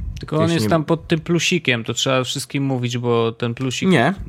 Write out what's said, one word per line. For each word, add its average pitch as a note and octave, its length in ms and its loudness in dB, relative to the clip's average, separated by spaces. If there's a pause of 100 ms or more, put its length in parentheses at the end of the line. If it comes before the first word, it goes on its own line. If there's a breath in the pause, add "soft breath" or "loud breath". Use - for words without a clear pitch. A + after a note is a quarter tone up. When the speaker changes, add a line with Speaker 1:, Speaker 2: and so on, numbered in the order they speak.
(260)
Speaker 1:
Tylko D3 100 -4
on D#3 60 2
Speaker 2:
Ja E3 60 4
się E3+ 60 2
Speaker 1:
jest E3 120 2
Speaker 2:
nie G#3 40 0
Speaker 1:
tam D#3+ 160 2
pod E3 220 -2
tym D#3+ 120 0
plusikiem, D#3 640 0
to A#2+ 100 -6
trzeba C3 300 0
wszystkim C#3 400 -4
mówić, B2 340 -2
bo A#2 340 2
ten A#2 220 -4
plusik C3 360 -2
Speaker 2:
Nie, D3+ 240 4 (160)